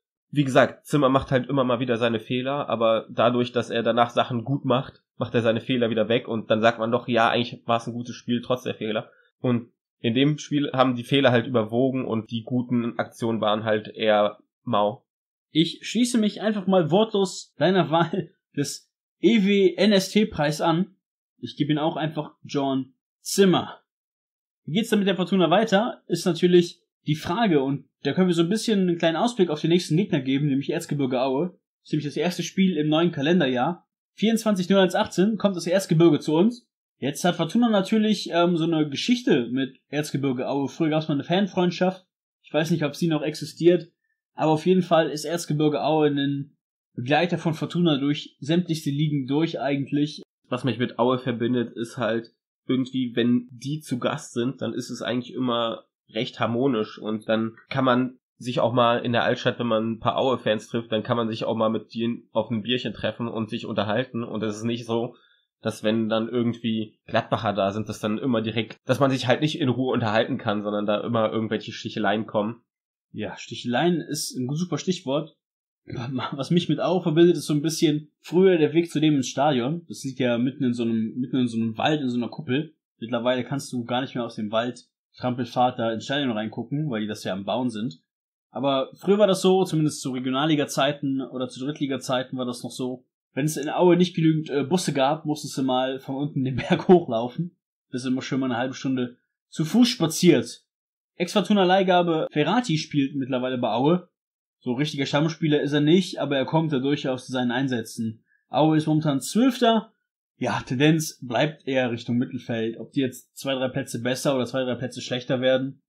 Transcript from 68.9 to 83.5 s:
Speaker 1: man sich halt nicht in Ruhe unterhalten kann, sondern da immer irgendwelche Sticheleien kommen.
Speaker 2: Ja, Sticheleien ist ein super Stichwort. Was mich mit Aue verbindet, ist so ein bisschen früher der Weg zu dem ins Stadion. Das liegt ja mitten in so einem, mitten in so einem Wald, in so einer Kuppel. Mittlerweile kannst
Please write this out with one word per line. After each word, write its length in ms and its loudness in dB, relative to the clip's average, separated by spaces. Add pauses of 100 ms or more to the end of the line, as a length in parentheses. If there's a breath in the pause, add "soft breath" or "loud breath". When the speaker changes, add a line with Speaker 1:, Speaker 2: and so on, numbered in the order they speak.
Speaker 1:
man 120 2
sich 160 -2
halt 140 2
nicht 180 -2
in 100 0
Ruhe 240 0
unterhalten 440 0
kann, 260 -2
sondern 220 -2
da 160 0
immer 300 0
irgendwelche 420 -4
Sticheleien 540 -2
kommen. 340 -4 (500)
Speaker 2:
Ja, 260 -8
Sticheleien 640 -2
ist 380 -8
ein 160 -4
super 240 -4
Stichwort. 580 -4 (500)
Was 640 -6
mich 200 2
mit 100 0
Aue 220 0
verbindet, 340 4
ist 100 -6
so 80 -4
ein 80 0
bisschen 480 -2 (100)
früher 380 4
der 160 2
Weg 160 2
zu 120 -4
dem 140 4
ins 120 0
Stadion. 600 0
Das 160 -14
liegt 160 -6
ja 180 2
mitten 260 -2
in 100 2
so 100 -2
einem, 320 0
mitten 200 -4
in 120 2
so 100 -6
einem 200 -2
Wald, 240 0
in 80 -4
so 60 -4
einer 140 -2
Kuppel. 440 -4 (260)
Mittlerweile 440 -2
kannst 300 -8